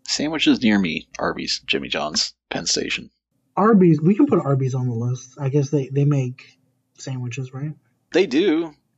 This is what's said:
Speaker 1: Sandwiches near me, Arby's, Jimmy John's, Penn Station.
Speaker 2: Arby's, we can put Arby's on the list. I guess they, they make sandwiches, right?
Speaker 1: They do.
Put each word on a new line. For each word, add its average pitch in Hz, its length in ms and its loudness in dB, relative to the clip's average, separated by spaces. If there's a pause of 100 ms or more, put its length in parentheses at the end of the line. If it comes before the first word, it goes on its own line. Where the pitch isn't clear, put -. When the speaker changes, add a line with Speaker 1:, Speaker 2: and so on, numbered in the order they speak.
Speaker 1:
Sandwiches 156 540 0
near 107 180 4
me, 80 280 -4 (120)
Arby's, - 460 -6
Jimmy - 220 -4
John's, - 460 -4 (160)
Penn - 160 -6
Station. - 440 -4 (460)
Speaker 2:
Arby's, 185 460 6
we 180 140 4
can 294 100 6
put 208 180 2
Arby's 135 320 0
on 127 120 -2
the 123 60 -2
list. 123 460 -6
I 139 100 -4
guess 143 200 0
they, 139 200 -2
they 143 160 2
make 135 520 -2 (400)
sandwiches, 127 560 -10
right? 147 200 -8 (380)
Speaker 1:
They 185 140 2
do. 160 480 0 (240)